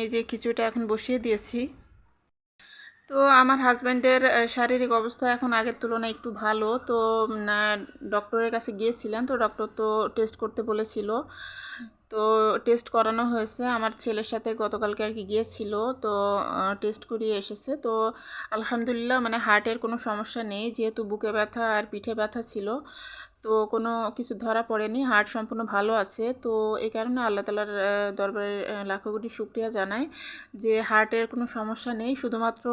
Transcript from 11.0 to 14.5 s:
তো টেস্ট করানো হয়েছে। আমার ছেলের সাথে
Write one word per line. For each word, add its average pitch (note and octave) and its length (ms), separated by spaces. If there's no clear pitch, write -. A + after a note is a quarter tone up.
তো A3 120
টেস্ট A#3+ 240
করানো A3+ 360
হয়েছে। A#3 400
আমার A3+ 340
ছেলের A#3+ 240
সাথে A3+ 320